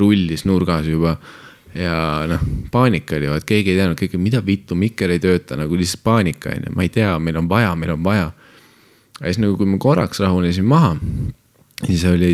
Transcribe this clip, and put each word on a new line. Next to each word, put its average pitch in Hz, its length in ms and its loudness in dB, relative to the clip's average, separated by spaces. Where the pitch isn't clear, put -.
rullis 95 480 2
nurgas 87 400 0
juba. 80 300 0
Ja 80 560 -4
noh, 82 140 -2
paanika 117 500 0
oli, 73 140 -2
vaat 76 180 -4
keegi 104 240 2
ei 92 60 2
teadnud, 90 180 0
kõik, 95 140 -4
mida 110 240 0
vittu, 98 320 -2
mikker 101 320 -2
ei 87 80 2
tööta, 87 400 0
nagu 78 160 -4
lihtsalt 90 320 -2
paanika, 107 480 0
on - 140 -8
ju. - 80 -8
Ma 92 100 0
ei - 80 -2
tea, 104 240 2
meil 80 220 -2
on 85 100 0
vaja, 104 240 2
meil 82 220 -4
on 80 100 -4
vaja. 95 220 0
Ja - 80 -14
siis 90 160 -2
nagu, 101 160 2
kui 101 80 0
ma 98 160 0
korraks 139 400 0
rahunesin 90 480 2
maha, 147 220 4
siis 87 240 0
oli 90 280 4